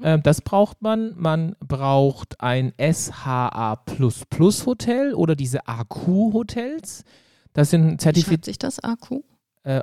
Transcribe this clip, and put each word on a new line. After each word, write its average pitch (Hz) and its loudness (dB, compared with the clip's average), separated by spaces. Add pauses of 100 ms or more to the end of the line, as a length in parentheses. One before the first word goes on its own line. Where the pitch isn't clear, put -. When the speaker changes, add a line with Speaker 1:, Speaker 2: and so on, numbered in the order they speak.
Speaker 1:
Ähm, 160 2
das - 4
braucht 202 0
man. 220 -2
Man 165 -2
braucht 139 0
ein 127 0
S - -2
H 127 0
A 110 -4
plus - -2
plus 190 2
Hotel 247 0
oder 160 2
diese 131 -4
A 117 -6
Q 202 0
Hotels. 240 -6 (480)
Das 147 2
sind 160 4
Speaker 2:
Wie 160 -4 (120)
Speaker 1:
zertifiz- 156 4
Speaker 2:
schreibt 165 0
sich - -10
das, - -6
A 233 -4
Q? 262 -10 (420)
Speaker 1:
Äh, 135 -2